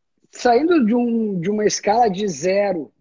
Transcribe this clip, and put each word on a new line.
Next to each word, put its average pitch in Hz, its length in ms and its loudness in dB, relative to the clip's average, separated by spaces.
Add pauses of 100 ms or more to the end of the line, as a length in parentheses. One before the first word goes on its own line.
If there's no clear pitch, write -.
(300)
saindo 277 560 2
de 208 80 2
um, 226 460 -2
de 165 100 -4
uma 214 140 -2
escala 214 460 0
de 196 180 -4
zero, 180 720 -2